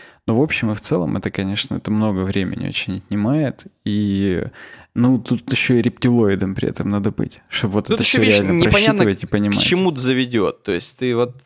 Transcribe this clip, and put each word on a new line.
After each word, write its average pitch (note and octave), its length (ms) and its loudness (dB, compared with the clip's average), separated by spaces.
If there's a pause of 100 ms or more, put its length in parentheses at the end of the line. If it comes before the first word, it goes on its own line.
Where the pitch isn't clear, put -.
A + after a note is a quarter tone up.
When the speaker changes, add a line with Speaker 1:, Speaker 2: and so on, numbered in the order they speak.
(280)
Speaker 1:
Но A2+ 80 0
в A2 60 4
общем A#2 300 -2
и G#2 40 -2
в G2 60 -8
целом - 360 -2
это, G2 140 -6
конечно, G2 460 -4
это - 140 -6
много G#2+ 300 0
времени F#2+ 480 -4
очень - 280 -6
отнимает, A#2 680 -2 (180)
и, G2 580 0 (520)
ну, B2 240 2
тут - 320 -4
еще - 240 2
и A#2 80 4
рептилоидом G2+ 720 2
при - 140 -4
этом - 200 -4
надо G2+ 220 -2
быть, - 380 -8
чтобы G2 260 -4
вот G#2 120 0
Speaker 2:
Тут A3+ 120 0
Speaker 1:
это A3+ 40 0
Speaker 2:
еще, B3 160 2
Speaker 1:
все - 20 4
Speaker 2:
видишь, G#3 200 6
Speaker 1:
реально F#3+ 120 0
Speaker 2:
непонятно, G3+ 520 4
Speaker 1:
просчитывать G2 180 0
и - 40 -8
понимать. G#2 320 0
Speaker 2:
к - 20 0
чему F3+ 300 2
это C#3 100 -6
заведет. B2 600 0
То - 100 -4
есть - 260 -6
ты B2+ 160 -2
вот, B2 200 -2 (100)